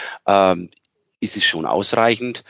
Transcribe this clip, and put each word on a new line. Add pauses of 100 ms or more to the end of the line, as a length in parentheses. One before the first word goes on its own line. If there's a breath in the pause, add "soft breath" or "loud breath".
(280 loud breath)
ähm, (520)
ist
es
schon
ausreichend.